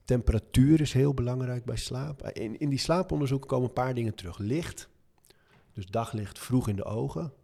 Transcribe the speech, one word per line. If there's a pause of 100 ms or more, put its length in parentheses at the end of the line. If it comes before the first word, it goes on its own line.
Temperatuur
is
heel
belangrijk
bij
slaap.
In,
in
die
slaaponderzoeken
komen
een
paar
dingen
terug.
Licht, (840)
dus
daglicht
vroeg
in
de
ogen. (120)